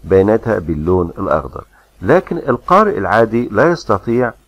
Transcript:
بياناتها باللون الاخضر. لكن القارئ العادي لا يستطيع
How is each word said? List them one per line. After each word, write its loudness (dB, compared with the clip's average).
بياناتها 2
باللون -2
الاخضر. -4
لكن 0
القارئ 0
العادي 0
لا 2
يستطيع -2